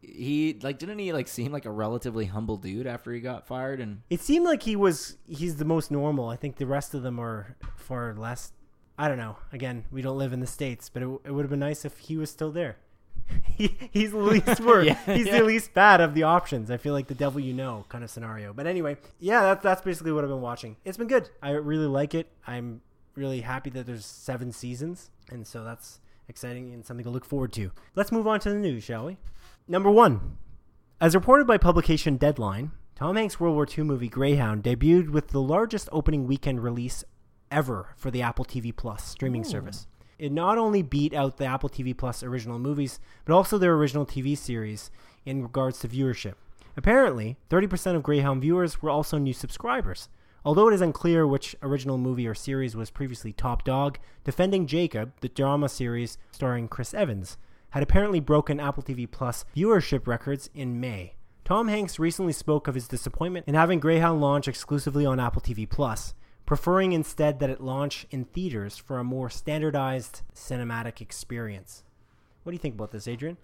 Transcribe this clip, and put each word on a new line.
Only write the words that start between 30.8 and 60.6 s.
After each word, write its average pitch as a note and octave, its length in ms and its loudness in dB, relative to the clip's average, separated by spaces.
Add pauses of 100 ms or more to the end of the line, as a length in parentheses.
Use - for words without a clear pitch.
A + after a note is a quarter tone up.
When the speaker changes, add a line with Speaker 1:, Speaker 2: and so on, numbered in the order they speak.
Speaker 2:
as E3 140 8
reported B3+ 320 8
by A#3 140 6
publication E3 580 6
Deadline, B2 540 0 (240)
Tom E3 220 -2
Hanks' A3 220 -2
World E3+ 140 4
War D3 140 2
Two - 160 -4
movie C3 260 -2
Greyhound B2 540 2
debuted D3 480 6
with D3+ 160 2
the C3+ 140 0
largest G3 500 0
opening D3 360 2
weekend C3+ 360 -2
release A#2+ 400 -4 (480)
ever B2+ 460 -2
for C3+ 120 -6
the B2 140 -2
Apple A#2 220 -2
T - 140 -6
V A#2 120 -6
Plus A2 360 -8
streaming B2 340 -4
Speaker 1:
Ooh. A2 80 -6
Speaker 2:
service. - 360 -8 (340)
It D3 120 -4
not F3 260 2
only G#3+ 240 2
beat C#3+ 320 0
out C#3 240 0
the C#3 80 -4
Apple C3+ 240 -2
T - 140 -6
V B2+ 100 -4
Plus B2 300 -6
original A#2+ 360 -6
movies, C#3 400 -2 (260)
but D#3 80 2
also F#3+ 240 6
their F3+ 160 6
original D3 320 2
T - 160 -6
V C#3 140 0
series A2 560 -8 (340)
in C3+ 180 -4
regards C3 360 -2
to - 80 -8
viewership. B2 480 -2 (420)
Apparently, C#3 600 4 (120)
thirty F#3+ 180 4
percent F3+ 300 0
of D3 60 -2
Greyhound C#3 380 2
viewers E3 400 2
were D#3 80 -2
also D3+ 280 0
new C3+ 160 0
subscribers. G#3+ 760 -4 (360)
Although F3 220 6
it A3 60 8
is F#3+ 80 4
unclear E3 440 2
which C#3 380 0
original C3+ 340 -2
movie B2+ 300 -2
or A2 80 -4
series C3 400 -4
was A2+ 140 -8
previously B2 420 -8
top - 320 -2
dog, C#3 340 0 (280)
Defending F#3 420 2
Jacob, C3+ 540 -2
the B2 80 -6
drama C#3 400 2
series A#2+ 480 -4 (140)
starring B2 360 -4
Chris - 260 -8
Evans, G#2+ 440 -4 (320)
had C#3 120 -2
apparently G3 380 6
broken D3 400 2
Apple C#3+ 240 -4
T C#3 100 -8
V B2 140 -6
Plus - 380 -6 (100)
viewership E3 520 2
records C3+ 460 -4
in B2 260 -6